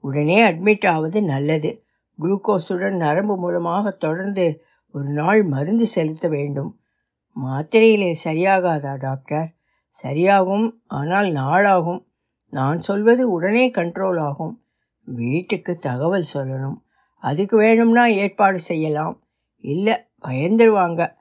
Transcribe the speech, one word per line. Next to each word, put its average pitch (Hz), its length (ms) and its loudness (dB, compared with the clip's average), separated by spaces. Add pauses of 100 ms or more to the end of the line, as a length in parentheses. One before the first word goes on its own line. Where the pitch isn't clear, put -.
உடனே 147 380 0
அட்மிட் 202 460 2
ஆவது 165 340 0
நல்லது. 151 500 -2 (480)
குளுக்கோஸுடன் 190 760 -2
நரம்பு 180 420 0
மூலமாக 175 540 -4
தொடர்ந்து 175 720 -4 (320)
ஒரு 139 160 -8
நாள் 170 340 2
மருந்து 180 440 0
செலுத்த 160 400 -4
வேண்டும். 143 520 -4 (680)
மாத்திரையிலே 196 640 4 (120)
சரியாகாதா 165 760 0
டாக்டர்? 135 500 -6 (540)
சரியாகும், 190 680 2 (160)
ஆனால் 180 440 -2
நாளாகும். 175 760 0 (440)
நான் 139 280 -2
சொல்வது 226 540 2
உடனே 208 380 2
கண்ட்ரோல் 180 500 -2
ஆகும். 156 440 -6 (420)
வீட்டுக்கு 165 720 -4
தகவல் 156 540 -4
சொல்லணும். 135 440 -8 (440)
அதுக்கு 190 360 -2
வேணும்னா 226 480 6
ஏற்பாடு 196 540 0
செய்யலாம். 156 640 -4 (340)
இல்ல, 202 540 -4 (100)
பயந்துருவாங்க. 175 1000 2